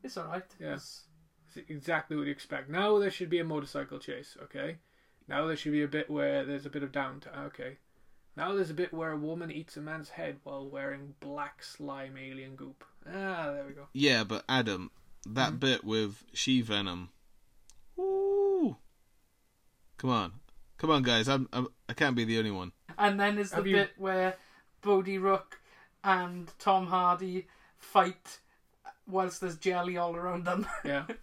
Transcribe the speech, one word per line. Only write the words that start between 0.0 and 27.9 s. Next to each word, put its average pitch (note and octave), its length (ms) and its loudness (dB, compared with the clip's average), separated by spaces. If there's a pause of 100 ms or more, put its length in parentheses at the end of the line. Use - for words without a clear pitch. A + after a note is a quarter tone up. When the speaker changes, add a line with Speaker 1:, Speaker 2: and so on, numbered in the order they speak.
Speaker 1:
It's C4 140 -10
all E3+ 100 -8
right. F3+ 160 -6 (160)
Speaker 2:
Yeah. D3+ 140 -6
Speaker 1:
It's - 320 -12 (500)
Speaker 2:
It's - 140 -16
exactly D#3 480 -2
what D3 100 0
you D3 40 -2
expect. C#3 380 -8
Now G3+ 300 4
there G3+ 100 4
should F3+ 200 -6
be E3+ 100 4
a E3+ 40 2
motorcycle D3 560 -4
chase, C#3+ 440 -12
okay? D3 340 -8 (520)
Now D3 180 0
there D#3+ 80 0
should D3 160 -2
be D3 100 4
a D3 60 2
bit D3+ 220 -2
where C#3+ 360 2
there's C#3 200 -6
a C#3+ 40 -8
bit C#3+ 140 -4
of C3+ 80 -6
downtime, C#3 560 -6
okay? C#3 300 -12 (580)
Now E3+ 180 -2
there's F#3+ 160 2
a D#3+ 60 -6
bit E3+ 180 -2
where D#3+ 200 -2
a D3+ 40 -2
woman D#3+ 320 -4
eats D#3 280 -10
a D3+ 40 -10
man's D#3 280 -8
head D3 340 -8
while C#3 260 -8
wearing C#3 520 -8
black - 420 -8
slime C3+ 540 -10
alien C3+ 400 -12
goop. C#3 260 -16 (240)
Ah, F3+ 460 -4
there C#3+ 120 -6
we C#3 80 -12
go. C#3 200 -16
Speaker 3:
Yeah, C3+ 320 4
but G2+ 240 -4
Adam, G#2+ 420 0 (340)
that A2+ 260 0
Speaker 2:
Mm-hmm. D#2 80 -4
Speaker 3:
bit C3 260 2
with G#2+ 380 -2 (100)
She-Venom. G2+ 760 0 (840)
Woo! F#4+ 800 2 (1200)
Come C3 140 -2
on. G#2 220 2 (440)
Come D#3+ 140 4
on, C#3+ 100 8
guys! A#2+ 280 4
I'm, C3+ 240 2
I'm, B2+ 160 -2 (200)
I - 40 -6
can't C#3 220 2
be A#2 100 2
the A2+ 140 2
only A2 120 0
one. F#2 220 -6 (240)
Speaker 1:
And G#3 220 4
then G#3 160 4
there's G3+ 160 -2
the - 40 -8
Speaker 2:
Have G3+ 120 2
you G3 100 6
Speaker 1:
bit G3 200 4
where F#3 380 2 (460)
Bodhi G3 360 4
Rook F#3+ 420 2 (440)
and F3+ 560 2
Tom F#3+ 280 4
Hardy F3+ 600 2 (300)
fight - 640 2 (680)